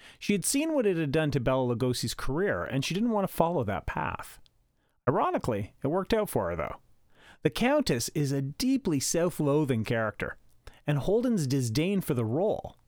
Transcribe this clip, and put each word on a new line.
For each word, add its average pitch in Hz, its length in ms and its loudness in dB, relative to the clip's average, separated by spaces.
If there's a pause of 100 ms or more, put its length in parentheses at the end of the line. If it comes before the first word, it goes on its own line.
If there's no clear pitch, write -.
(180)
She - 160 0
had 185 100 -2
seen 311 300 0
what 247 120 2
it 180 120 2
had 147 140 0
done 156 180 2
to 143 100 0
Bela 127 340 2
Lugosi's 123 400 -2
career, 139 480 0
and 135 220 -2
she - 80 -4
didn't 220 180 0
want 202 160 0
to - 80 -6
follow 165 300 0
that 95 220 -4
path. - 520 -6 (720)
Ironically, 175 720 0
it 135 60 0
worked 185 240 0
out 214 160 2
for 95 220 0
her, 85 60 -4
though. 76 200 -4 (640)
The 151 80 2
Countess 247 600 0
is 143 220 0
a 139 100 0
deeply 175 580 0
self-loathing 147 840 2
character, 110 520 -4 (500)
and 147 120 2
Holden's 208 480 2
disdain 139 540 0
for 156 140 -2
the 120 100 0
role, 151 520 -2 (120)